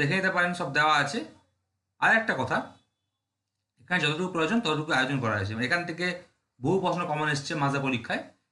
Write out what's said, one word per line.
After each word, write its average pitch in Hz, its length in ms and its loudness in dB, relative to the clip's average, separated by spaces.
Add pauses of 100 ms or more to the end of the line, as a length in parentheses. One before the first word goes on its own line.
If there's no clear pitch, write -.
দেখে 143 180 2
নিতে 190 180 0
পারেন, 175 240 2
সব 160 160 -4
দেওয়া 151 260 4
আছে। 147 160 -4 (800)
আর 175 100 6 (100)
একটা 220 200 -2
কথা, 139 160 0 (1200)
এখানে 180 240 -2
যতটুকু 160 300 0
প্রয়োজন 170 300 2
ততটুকু 156 340 0
আয়োজন 135 260 2
করা 107 120 2
হয়েছে। 101 160 -2 (160)
এখান 175 200 0
থেকে 170 180 -4 (540)
বহু 147 240 2
প্রশ্ন 175 260 0
কমন 151 240 -2
এসছে - 180 -4 (100)
মাজা 139 240 0
পরীক্ষায়, 135 360 -4 (300)